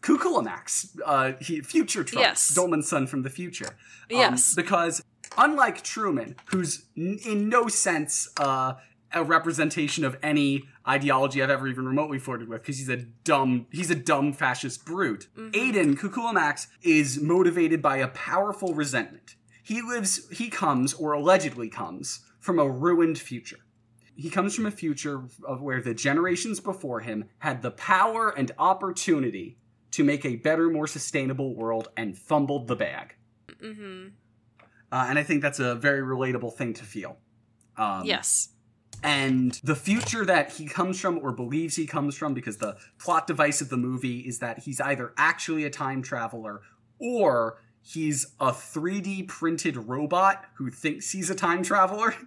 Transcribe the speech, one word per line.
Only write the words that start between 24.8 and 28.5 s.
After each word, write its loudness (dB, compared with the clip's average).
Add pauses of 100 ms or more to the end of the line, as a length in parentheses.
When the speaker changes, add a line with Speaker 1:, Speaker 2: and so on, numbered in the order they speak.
Speaker 1:
of -6
where -2
the -4
generations 0
before -6
him -6 (140)
had -4
the -4
power 2
and -2